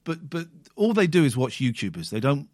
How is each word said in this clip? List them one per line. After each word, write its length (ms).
But, 240
but 180
all 200
they 120
do 180
is 120
watch 220
YouTubers. 520
They 100
don't 340